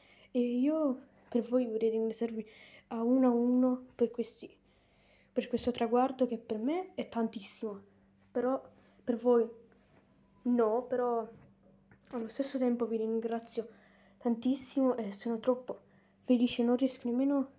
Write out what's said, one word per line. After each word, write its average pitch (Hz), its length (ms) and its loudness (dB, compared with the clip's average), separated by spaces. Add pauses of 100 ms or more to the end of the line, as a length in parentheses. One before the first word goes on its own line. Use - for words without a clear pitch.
(340)
e 247 60 2
io 262 580 0 (300)
per 226 140 0
voi 240 240 0
vorrei 220 240 0
ringraziarvi 220 560 -2 (420)
a 226 140 -6
uno 254 260 4
a - 20 4
uno 247 540 2 (100)
per 233 160 0
questi, - 400 -8 (840)
per 214 140 -2
questo 240 240 -2
traguardo 240 560 2
che 226 120 -4
per 214 200 -6
me 320 360 -4
è - 140 -6
tantissimo, 214 720 -6 (500)
però 254 300 -2 (440)
per 247 120 0
voi 233 300 4 (960)
no, 240 460 2
però 240 400 -2 (840)
allo 226 180 -6
stesso 269 300 -4
tempo 240 280 0
vi 220 100 -4
ringrazio 226 720 -4 (500)
tantissimo 254 800 0
e 202 160 -6
sono 233 260 -6
troppo 247 420 -4 (440)
felice, 240 380 2
non 240 140 4
riesco 254 320 -2
nemmeno 277 500 0